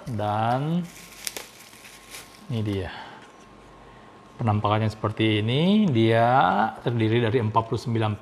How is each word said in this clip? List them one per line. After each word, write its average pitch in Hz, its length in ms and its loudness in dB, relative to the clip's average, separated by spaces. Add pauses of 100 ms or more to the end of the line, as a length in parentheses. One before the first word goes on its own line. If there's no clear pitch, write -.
(120)
dan 117 720 -2 (1700)
ini 113 80 -4
dia. 98 320 -4 (1400)
Penampakannya 107 560 2
seperti 110 480 0
ini. 170 480 2
Dia 113 400 4 (560)
terdiri 117 400 2
dari 113 160 2
empat 110 240 0
puluh 113 160 -4
sembilan 113 420 -2